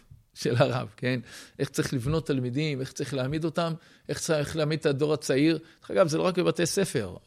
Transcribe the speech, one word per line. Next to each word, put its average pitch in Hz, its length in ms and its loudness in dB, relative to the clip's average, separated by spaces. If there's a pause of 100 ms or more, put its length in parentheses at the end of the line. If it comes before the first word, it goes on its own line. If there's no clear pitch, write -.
(360)
של 120 220 -2
הרב, 123 300 2 (100)
כן? 127 220 -2 (400)
איך 139 100 -2
צריך - 240 -4
לבנות 147 340 -2
תלמידים, 131 540 -2
איך 131 100 -8
צריך - 220 -8
להעמיד 143 320 -2
אותם, 165 280 -2 (360)
איך 147 100 -4
צריך 151 360 0
להעמיד 156 240 0
את - 60 0
הדור 147 280 2
הצעיר. 151 460 2 (220)
דרך - 100 -12
אגב, 196 160 6
זה 151 100 0
לא 160 60 0
רק 180 160 0
בבתי 165 260 2
ספר, 110 500 -2 (120)